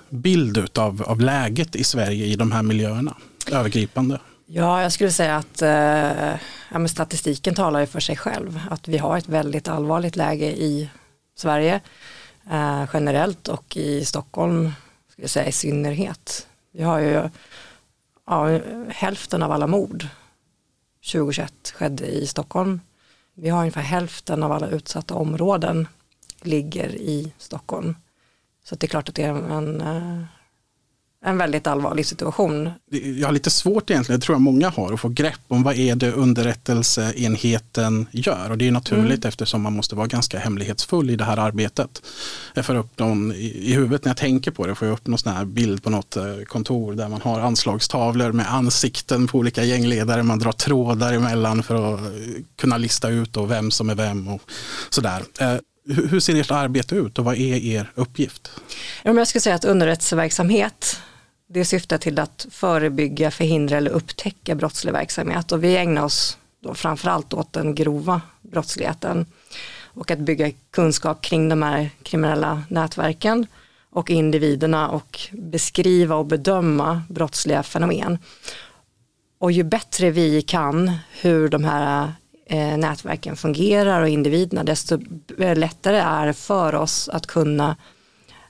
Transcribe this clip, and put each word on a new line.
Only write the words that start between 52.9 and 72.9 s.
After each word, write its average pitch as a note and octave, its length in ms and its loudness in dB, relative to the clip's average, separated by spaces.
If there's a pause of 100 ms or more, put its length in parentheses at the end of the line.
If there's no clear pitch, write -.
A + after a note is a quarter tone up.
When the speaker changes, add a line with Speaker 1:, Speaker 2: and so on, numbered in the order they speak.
Speaker 1:
ut A#2 240 0
då G#2 120 -2
vem G#2+ 260 0
som A2 200 0
är G#2 40 0
vem G2+ 340 -2
och G2+ 140 -6 (480)
sådär. F#2+ 320 -2 (180)
Eh, B2 140 2 (320)
hur, C#3+ 220 0
hur F3+ 120 2
ser D#3 200 2
ert - 100 -2
arbete C3+ 440 0
ut D3+ 240 -2
och B2 60 2
vad B2 100 2
är B2+ 220 0
er A2 380 -2
uppgift? - 560 -4 (520)
Speaker 2:
Ja, A3 100 2
men A#3 40 6
jag A#3 120 4
skulle - 140 0
säga F#3+ 120 4
att F3 100 -2
underrättelseverksamhet, F3 1400 2 (460)
det F3+ 180 0
syftar F3 340 0
till D3+ 200 -2
att - 320 -4
förebygga, D3+ 800 0
förhindra D3 460 2
eller D3 140 2
upptäcka - 640 -4
brottslig D#3 380 -4
verksamhet. D#3+ 600 -4
Och E3 120 2
vi F3+ 120 4
ägnar E3 280 2
oss - 340 0 (240)
då - 120 -10
framförallt D#3+ 600 -2
åt - 180 -4
den D#3 220 -2
grova D#3 460 0 (220)
brottsligheten E3+ 840 -4 (560)
och - 280 -8
att D#3+ 80 -2
bygga D3+ 320 0 (200)
kunskap D#3 500 2
kring D#3+ 280 2
de D#3 140 2
här D3 280 0 (120)
kriminella D#3 640 0
nätverken E3 800 0 (440)